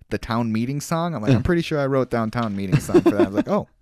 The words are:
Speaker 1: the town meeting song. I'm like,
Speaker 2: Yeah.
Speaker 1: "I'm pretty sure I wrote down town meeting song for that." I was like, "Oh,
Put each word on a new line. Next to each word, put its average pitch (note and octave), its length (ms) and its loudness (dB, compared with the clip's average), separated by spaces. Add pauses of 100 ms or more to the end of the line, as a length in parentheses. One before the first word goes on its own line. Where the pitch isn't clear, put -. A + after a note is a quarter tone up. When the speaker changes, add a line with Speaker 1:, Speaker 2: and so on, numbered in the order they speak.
(100)
Speaker 1:
the G#2+ 80 -2
town A2+ 340 -2
meeting B2 300 -2
song. E3 320 -2
I'm A2 80 -6
like, G#2+ 80 0
Speaker 2:
Yeah. A#2+ 80 4
Speaker 1:
"I'm - 40 0
pretty E3+ 200 0
sure D3+ 180 -2
I C#3 60 0
wrote C3+ 240 0
down A2+ 200 0
town A2+ 240 -2
meeting G2 260 0
song - 200 4
for F4 120 2
that." - 100 0
I - 60 4
was - 60 -8
like, - 140 -2
"Oh, G3 200 -2 (140)